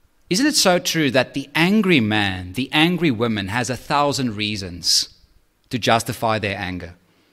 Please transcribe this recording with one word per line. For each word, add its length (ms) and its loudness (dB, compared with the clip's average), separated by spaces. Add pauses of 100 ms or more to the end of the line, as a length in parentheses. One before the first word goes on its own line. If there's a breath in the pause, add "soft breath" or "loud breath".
(280)
Isn't 180 0
it 100 0
so 220 4
true 340 0
that 220 2
the 200 -6
angry 460 4
man, 540 0
the 180 -4
angry 380 2
woman 380 -2
has 220 -2
a 60 -6
thousand 580 -2
reasons 720 -2 (640)
to 80 -2
justify 600 0
their 200 -4
anger? 360 -8 (380)